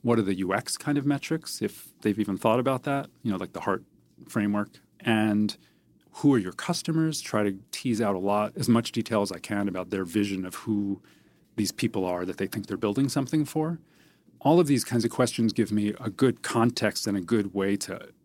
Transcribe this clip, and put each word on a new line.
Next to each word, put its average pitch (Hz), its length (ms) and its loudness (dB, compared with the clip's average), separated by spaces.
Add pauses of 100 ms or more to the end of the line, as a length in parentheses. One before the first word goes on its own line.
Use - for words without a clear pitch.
What 120 160 4
are 113 40 2
the 98 120 0
U 92 180 -2
X - 240 -2
kind 147 220 -2
of 135 80 -2
metrics, 143 560 -4
if - 260 -8 (140)
they've 104 160 2
even 101 180 0
thought 113 240 2
about 131 220 -2
that, 139 260 -4 (140)
you 113 100 -2
know, 95 60 -2
like 90 160 -8
the 85 60 -10
heart 95 240 -2 (440)
framework? 104 520 -2 (200)
And 107 560 2 (600)
who 143 180 4
are 123 40 4
your 92 140 -2
customers? 160 720 -2
Try 107 200 -2
to 98 160 -2 (120)
tease 117 320 -2
out 101 120 2
a 95 40 -2
lot, 104 380 0
as 151 120 0
much 117 240 4
detail 110 300 0
as 98 100 -2
I 87 60 -10
can 101 300 -4
about 92 200 -6
their 95 160 -2
vision 98 400 0
of 90 100 -10
who 101 460 -2 (560)
these 104 160 4
people 101 320 -2
are 90 220 -2
that 92 100 -4
they 98 100 0
think 101 200 -6
they're 98 100 -4
building 113 320 0
something 143 380 0
for. 160 340 -4 (600)
All 160 180 6
of 175 60 4
these 139 180 4
kinds 117 220 0
of 113 40 2
questions 113 440 2
give 107 180 2
me 104 260 0
a 117 120 -6
good 120 320 2
context 117 640 0
and 101 100 0
a 95 60 -2
good 98 320 0
way 98 240 0
to - 320 -10 (140)